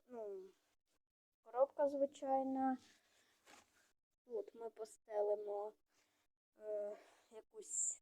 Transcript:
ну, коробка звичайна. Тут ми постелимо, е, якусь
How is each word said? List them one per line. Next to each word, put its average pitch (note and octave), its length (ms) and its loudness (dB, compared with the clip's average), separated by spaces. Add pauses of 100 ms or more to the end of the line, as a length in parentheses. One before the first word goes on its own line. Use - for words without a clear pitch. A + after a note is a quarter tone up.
ну, G#3 360 -8 (1000)
коробка C#4 460 2
звичайна. C4+ 880 2 (1500)
Тут - 300 -6
ми - 140 -8
постелимо, G#3+ 1040 -2 (840)
е, G#3 380 -4 (340)
якусь - 720 -4